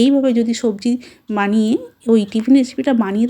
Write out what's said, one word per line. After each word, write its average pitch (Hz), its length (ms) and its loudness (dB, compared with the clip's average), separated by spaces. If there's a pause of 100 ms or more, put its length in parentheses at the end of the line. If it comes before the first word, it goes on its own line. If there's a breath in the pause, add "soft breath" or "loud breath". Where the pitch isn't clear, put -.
এইভাবে 269 360 2
যদি 233 140 0 (100)
সবজি 226 300 -2 (460 loud breath)
বানিয়ে 214 340 0 (400)
ওই 220 80 4 (100)
টিফিন 226 300 0
রেসিপিটা 262 320 -2 (100)
বানিয়ে 208 280 -2